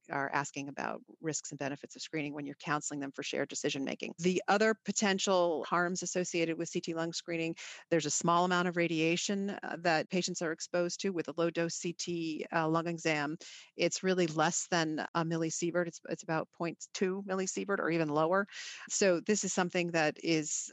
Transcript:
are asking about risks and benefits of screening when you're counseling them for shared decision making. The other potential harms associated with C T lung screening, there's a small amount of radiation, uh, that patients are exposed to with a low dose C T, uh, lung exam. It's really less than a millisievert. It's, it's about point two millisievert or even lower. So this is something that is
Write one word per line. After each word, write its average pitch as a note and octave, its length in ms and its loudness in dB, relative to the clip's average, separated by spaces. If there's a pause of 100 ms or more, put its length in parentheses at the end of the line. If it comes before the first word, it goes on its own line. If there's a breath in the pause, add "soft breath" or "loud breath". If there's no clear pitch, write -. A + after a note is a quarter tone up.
are C#3 240 -2
asking C#3+ 360 -2
about - 320 -6 (200)
risks - 300 -6
and D3+ 80 -12
benefits C#3 360 -6
of B2+ 60 -14
screening D3 320 -6
when D3 120 -8
you're C#3 100 -10
counseling D3+ 440 -4
them C#3 120 -6
for - 120 -8
shared C3+ 260 -2
decision D3 340 -2
making. - 360 -6
The F3 280 2
other A3 280 4 (100)
potential F#3+ 840 2
harms F3 360 0
associated E3+ 540 0
with E3 120 -4
C F3+ 100 -2
T E3+ 140 -4
lung E3 200 -2
screening, E3 420 -4 (340 loud breath)
there's D#3+ 160 4
a D3 60 0
small E3+ 340 4
amount F3+ 220 4
of F3 100 0
radiation, E3+ 760 2 (120)
uh, - 160 -6
that E3 300 2
patients F3+ 320 -2
are D#3+ 100 -2
exposed F3 500 -2
to G3 80 0
with E3+ 180 -2
a C#3+ 100 -8
low E3+ 120 2
dose E3+ 260 -2
C F3 180 -4
T, E3 600 -4
uh, E3 140 2
lung E3 200 2
exam. D#3+ 500 0 (400 loud breath)
It's E3 260 2
really F#3 240 4
less D#3 440 2
than D#3+ 340 0 (100)
a E3 80 2
millisievert. E3 640 0
It's, - 220 -12
it's - 140 -4
about D#3+ 240 -2 (100)
point E3+ 360 -6
two F#3+ 340 0
millisievert F#3+ 520 -2
or - 100 0
even E3 200 2
lower. D#3+ 380 2 (420 loud breath)
So F3+ 360 4
this G#3+ 180 2
is F#3+ 100 -4
something F3 380 0
that D#3+ 320 2
is D#3 500 0